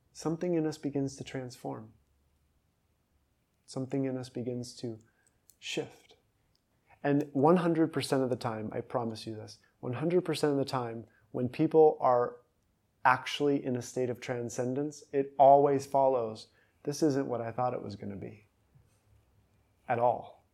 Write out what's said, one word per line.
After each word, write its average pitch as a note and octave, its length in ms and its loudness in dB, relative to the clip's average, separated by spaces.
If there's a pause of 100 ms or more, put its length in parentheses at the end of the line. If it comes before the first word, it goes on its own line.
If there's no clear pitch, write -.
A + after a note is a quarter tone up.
(120)
something E3+ 420 -4
in D#3 120 0
us D3+ 120 -6
begins C#3 380 -6
to B2 80 -12
transform. B2+ 640 -12 (1800)
Something C3+ 380 -4
in C3 120 -4
us B2+ 120 -10
begins B2 480 -8
to A2+ 220 -10 (600)
shift. - 560 -10 (880)
And C#3+ 300 2
one D3+ 240 6
hundred E3 360 2
percent C3+ 300 0
of B2 80 0
the B2 60 -2
time, A2 360 -6
I A#2+ 80 -6
promise A#2 460 -6
you A2+ 80 -8
this, G#2+ 240 -16 (220)
one B2+ 120 -6
hundred E3+ 320 0
percent D3 280 0
of C#3 60 2
the C3+ 60 0
time, A#2 400 -6 (280)
when B2+ 160 -2
people D#3 520 6
are B2 360 2 (680)
actually C#3 600 2
in C3 100 -2
a A#2+ 80 -4
state B2+ 280 -4
of A#2+ 100 -8
transcendence, B2+ 840 -6 (100)
it C#3 260 -2
always C#3 480 8
follows, B2+ 600 0 (340)
"This D3 220 -6
isn't C#3 220 2
what A#2+ 140 -4
I A2+ 120 -8
thought B2 220 -2
it - 80 -6
was G2+ 120 -10
gonna G2+ 220 -10
be - 300 -14 (1400)
at A#2+ 120 0
all." - 540 -2